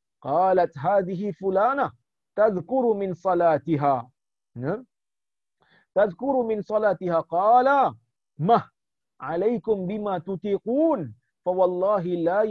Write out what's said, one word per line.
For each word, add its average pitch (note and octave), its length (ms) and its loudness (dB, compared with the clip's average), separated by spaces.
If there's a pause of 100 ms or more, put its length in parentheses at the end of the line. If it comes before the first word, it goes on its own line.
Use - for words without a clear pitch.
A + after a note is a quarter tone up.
(240)
Qalat, F3 480 2 (120)
"Hadhihi F#3+ 560 0
fulanah G3 520 0 (480)
tadhkuru A3 640 2
min F#3+ 100 -4
salatiha." D#3+ 840 0 (680)
Ya. D#3 100 -4 (1160)
"Tadhkuru A#3 480 0 (100)
min G#3 200 -4
salatiha." F#3+ 500 0 (160)
Qala, B3 560 4 (560)
"Mah A#3 160 4 (560)
'alaikum G3 720 -4
bima G#3 240 -6 (140)
tutiqun, G#3 840 -2 (320)
fa F3+ 160 -2
wallahi F3+ 680 0
la F#3 120 0 (100)